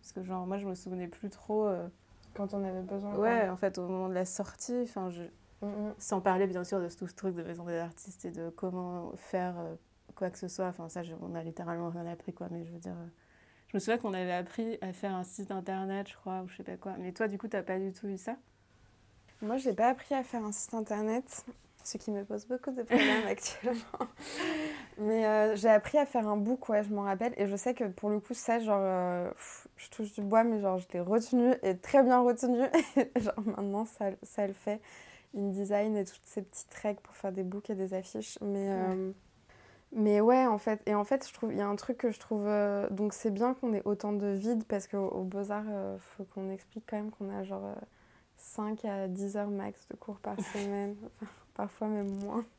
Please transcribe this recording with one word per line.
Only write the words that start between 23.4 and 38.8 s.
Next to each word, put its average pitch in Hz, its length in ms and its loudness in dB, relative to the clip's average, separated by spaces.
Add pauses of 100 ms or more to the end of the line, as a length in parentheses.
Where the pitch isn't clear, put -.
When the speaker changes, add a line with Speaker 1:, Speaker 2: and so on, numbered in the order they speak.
Speaker 2:
Mais, 220 280 2
euh, 214 300 6
j'ai 208 140 4
appris 214 280 8
à 294 80 8
faire 226 220 2
un 208 80 4
book, 233 320 0
ouais, 214 140 4
je 208 100 -2
m'en 202 100 0
rappelle. 202 340 0
Et 202 100 4
je 196 100 0
sais 247 180 0
que 240 100 -2
pour 208 260 -2
le 208 100 2
coup, 240 140 -6
ça, 233 260 2
genre, 214 200 4
euh, 180 500 2
pff, - 360 -14 (100)
je - 140 -14
touche 208 220 -6
du - 100 -6
bois, 220 220 8
mais 220 160 2
genre, 185 180 2
je 185 140 -6
l'ai 180 80 0
retenu 233 520 6 (100)
et 190 160 4
très - 240 8
bien 247 180 8
retenu. 247 400 4 (240)
<laughs> - 120 0
Et 254 240 4
genre, 214 240 0
maintenant, 202 420 0
ça, 202 240 -2 (120)
ça - 240 -2
le 196 60 -2
fait. 208 280 -4 (560)
InDesign 202 600 2
et 202 80 0
toutes - 200 -14
ces - 180 -6
petites - 320 -12
règles 208 260 -2
pour - 160 -20
faire 196 160 -4
des 190 100 -2
books 196 260 -4
et 220 60 -2
des 190 180 -2
affiches. 190 480 -6
Mais, 196 280 0
Speaker 1:
Ouais. 190 260 2